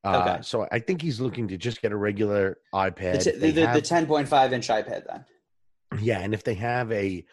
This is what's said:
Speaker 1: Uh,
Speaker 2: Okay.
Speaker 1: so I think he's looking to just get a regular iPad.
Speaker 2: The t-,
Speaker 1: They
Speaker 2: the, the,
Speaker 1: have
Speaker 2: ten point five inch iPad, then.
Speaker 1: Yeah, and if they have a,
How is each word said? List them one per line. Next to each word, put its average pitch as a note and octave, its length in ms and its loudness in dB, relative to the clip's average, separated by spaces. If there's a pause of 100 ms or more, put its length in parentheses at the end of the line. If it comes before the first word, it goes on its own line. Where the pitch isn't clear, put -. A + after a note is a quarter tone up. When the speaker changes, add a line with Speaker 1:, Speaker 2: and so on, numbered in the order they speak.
Speaker 1:
Uh, F#2 220 2
Speaker 2:
Okay. F2+ 180 0
Speaker 1:
so A2 280 -2
I A#2 80 0
think E3+ 220 -2
he's C#3+ 180 -2
looking A#2+ 300 -2
to F#2 80 -6
just A2+ 240 -6
get G#2+ 100 0
a G#2 60 -2
regular G2+ 600 2 (160)
iPad. F#2 500 0
Speaker 2:
The - 80 4
t-, - 60 -4
Speaker 1:
They D#3+ 140 2
Speaker 2:
the, D#3 100 2
the, D#3+ 60 6
Speaker 1:
have C3 160 2
Speaker 2:
ten E3+ 220 2
point C#3+ 220 0
five C3+ 260 4
inch A#2 140 -4
iPad, A2 400 -2
then. - 180 -14 (760)
Speaker 1:
Yeah, G#2+ 200 0
and G2 140 -2
if G#2+ 120 -6
they A#2+ 80 0
have A#2 400 -2
a, G2 400 -2